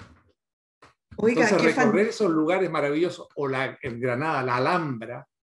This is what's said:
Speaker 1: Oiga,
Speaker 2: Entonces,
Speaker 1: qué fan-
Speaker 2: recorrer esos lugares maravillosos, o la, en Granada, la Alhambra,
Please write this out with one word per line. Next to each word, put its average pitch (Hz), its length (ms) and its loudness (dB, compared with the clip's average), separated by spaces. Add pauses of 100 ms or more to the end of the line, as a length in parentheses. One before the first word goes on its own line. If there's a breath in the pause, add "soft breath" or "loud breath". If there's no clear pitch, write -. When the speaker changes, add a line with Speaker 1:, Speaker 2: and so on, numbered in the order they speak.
(1200)
Speaker 1:
Oiga, 233 220 4
Speaker 2:
Entonces, 180 260 4
Speaker 1:
qué 160 60 2
fan- 247 120 4
Speaker 2:
recorrer 214 220 2
esos 208 220 0
lugares 165 400 0
maravillosos, 151 640 -2
o 143 140 -4
la, 131 340 -4
en 117 180 -8
Granada, 131 420 -2
la 123 140 0
Alhambra, 135 680 -2 (220)